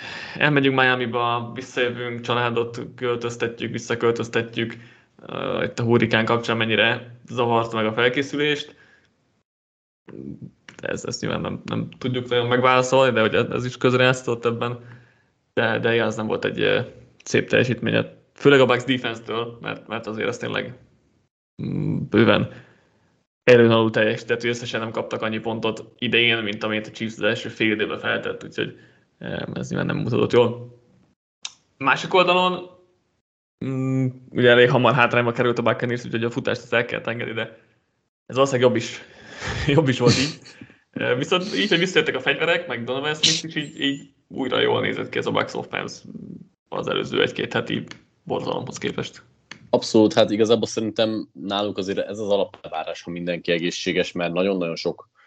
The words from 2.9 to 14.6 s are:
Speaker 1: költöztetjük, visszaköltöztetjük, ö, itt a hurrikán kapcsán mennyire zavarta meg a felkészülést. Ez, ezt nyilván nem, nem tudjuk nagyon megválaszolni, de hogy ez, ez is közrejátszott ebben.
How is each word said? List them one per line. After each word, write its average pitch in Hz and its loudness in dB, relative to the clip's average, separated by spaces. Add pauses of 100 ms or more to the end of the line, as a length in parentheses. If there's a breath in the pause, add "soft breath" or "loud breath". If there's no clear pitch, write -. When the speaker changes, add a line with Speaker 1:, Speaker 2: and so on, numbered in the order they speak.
Speaker 1:
költöztetjük, 117 -4
visszaköltöztetjük, 117 -2 (480 loud breath)
ö, 90 -4
itt - -4
a 120 0
hurrikán 113 4
kapcsán 117 0
mennyire 113 0 (100)
zavarta 117 0
meg 110 0
a 107 -2
felkészülést. 139 0 (2000 soft breath)
Ez, - -6
ezt - -6
nyilván 85 -2
nem, - -6
nem 110 -4
tudjuk 123 -4
nagyon 120 2
megválaszolni, 127 4
de 110 4
hogy 107 4
ez, 120 2
ez 123 -2
is 127 -8
közrejátszott 127 2
ebben. 120 -2 (760 loud breath)